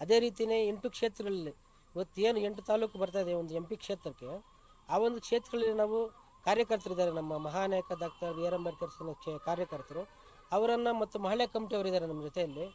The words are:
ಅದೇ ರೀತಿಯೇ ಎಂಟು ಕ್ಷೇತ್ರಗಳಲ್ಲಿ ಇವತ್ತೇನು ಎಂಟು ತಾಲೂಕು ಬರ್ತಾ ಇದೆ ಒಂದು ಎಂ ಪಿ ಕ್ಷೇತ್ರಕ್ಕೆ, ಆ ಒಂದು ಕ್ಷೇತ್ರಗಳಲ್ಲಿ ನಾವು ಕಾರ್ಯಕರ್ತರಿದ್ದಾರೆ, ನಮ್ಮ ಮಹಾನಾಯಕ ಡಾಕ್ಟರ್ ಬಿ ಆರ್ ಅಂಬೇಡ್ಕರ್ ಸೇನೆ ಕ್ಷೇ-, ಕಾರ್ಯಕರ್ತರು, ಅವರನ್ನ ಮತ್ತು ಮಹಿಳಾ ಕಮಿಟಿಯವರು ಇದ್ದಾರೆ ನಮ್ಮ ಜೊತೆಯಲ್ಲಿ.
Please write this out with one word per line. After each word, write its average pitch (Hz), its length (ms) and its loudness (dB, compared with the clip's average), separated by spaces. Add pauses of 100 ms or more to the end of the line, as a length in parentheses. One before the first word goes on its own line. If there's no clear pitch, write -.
ಅದೇ 220 180 6
ರೀತಿಯೇ 226 480 2
ಎಂಟು 208 220 -2
ಕ್ಷೇತ್ರಗಳಲ್ಲಿ 196 640 -2 (420)
ಇವತ್ತೇನು 208 440 2
ಎಂಟು 208 220 -4
ತಾಲೂಕು 214 380 0
ಬರ್ತಾ 185 200 0
ಇದೆ 175 140 0
ಒಂದು 165 200 -2
ಎಂ 165 100 -2
ಪಿ 185 120 -6
ಕ್ಷೇತ್ರಕ್ಕೆ, 170 680 -8 (460)
ಆ 170 80 4
ಒಂದು 233 240 2
ಕ್ಷೇತ್ರಗಳಲ್ಲಿ 233 520 0
ನಾವು 220 360 2 (360)
ಕಾರ್ಯಕರ್ತರಿದ್ದಾರೆ, 190 680 2
ನಮ್ಮ 156 260 -4
ಮಹಾನಾಯಕ 185 640 0
ಡಾಕ್ಟರ್ 170 380 -6
ಬಿ 165 100 -2
ಆರ್ 175 60 0
ಅಂಬೇಡ್ಕರ್ 170 360 -4
ಸೇನೆ 160 240 -10
ಕ್ಷೇ-, 151 320 -8
ಕಾರ್ಯಕರ್ತರು, 165 580 -4 (480)
ಅವರನ್ನ 233 400 4
ಮತ್ತು 220 280 -2
ಮಹಿಳಾ 214 260 2
ಕಮಿಟಿಯವರು 214 420 -2
ಇದ್ದಾರೆ 180 200 0
ನಮ್ಮ 156 160 -6
ಜೊತೆಯಲ್ಲಿ. 151 520 -4